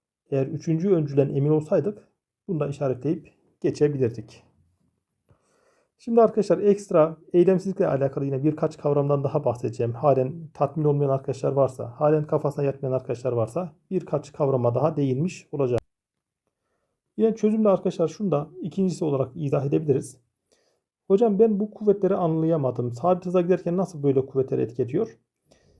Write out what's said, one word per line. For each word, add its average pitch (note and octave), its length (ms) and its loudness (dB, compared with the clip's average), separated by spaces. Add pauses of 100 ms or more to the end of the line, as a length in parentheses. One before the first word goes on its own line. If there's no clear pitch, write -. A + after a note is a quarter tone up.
(300)
eğer C3+ 160 -2
üçüncü D#3+ 440 -2
öncülden C#3+ 380 2
emin C#3+ 220 0
olsaydık, D#3 580 -2 (400)
bunu E3 120 -4
da C#3+ 80 -2
işaretleyip C#3+ 680 -6 (260)
geçebilirdik. C3+ 840 -2 (1600)
Şimdi A#3 200 4
arkadaşlar, G#3+ 380 4
ekstra F#3 580 4 (160)
eylemsizlikle F3+ 560 4
alakalı C#3 360 -2
yine C3+ 200 -2
birkaç D#3 340 -2
kavramdan C#3+ 460 0
daha C#3+ 200 -2
bahsedeceğim. A#2+ 480 -2
Halen C#3 600 0
tatmin D3 300 -2
olmayan C#3+ 260 2
arkadaşlar C3+ 420 -2
varsa, B2 480 -2
halen D3+ 260 2
kafasına D3 380 -2
yatmayan C3+ 280 -4
arkadaşlar B2 400 -4
varsa A#2+ 400 -4 (180)
birkaç E3+ 420 -4
kavrama B2+ 420 0
daha D3 220 0
değinmiş C#3+ 560 -2
olacağım. C3+ 280 0 (1400)
Yine A3 180 2
çözümde G#3+ 340 2
arkadaşlar F3+ 400 0
şunu G3 220 -6
da D3 180 -2 (140)
ikincisi F3+ 420 -2
olarak C3+ 300 -2
izah C#3+ 300 -2
edebiliriz. D3 560 -2 (880)
"Hocam, G3+ 320 2
ben G#3+ 220 4
bu G#3+ 100 -4
kuvvetleri G3 440 0
anlayamadım. D#3+ 800 0
Sabit F3+ 340 0
hıza F3+ 140 2
giderken F3 360 0
nasıl F3 260 -4
böyle C3+ 240 2
kuvvetler C3+ 320 -2
etki B2+ 240 -4
ediyor?" D3 360 -4 (600)